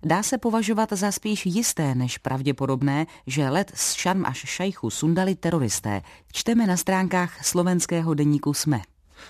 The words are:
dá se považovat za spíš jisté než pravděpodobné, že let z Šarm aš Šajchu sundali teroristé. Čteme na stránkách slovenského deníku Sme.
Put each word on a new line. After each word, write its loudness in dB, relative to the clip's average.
dá 2
se 0
považovat 0
za 0
spíš -4
jisté 0
než -2
pravděpodobné, 0
že 0
let 0
z -2
Šarm 0
aš -4
Šajchu -4
sundali 2
teroristé. -2
Čteme 2
na 2
stránkách 0
slovenského 2
deníku 2
Sme. 0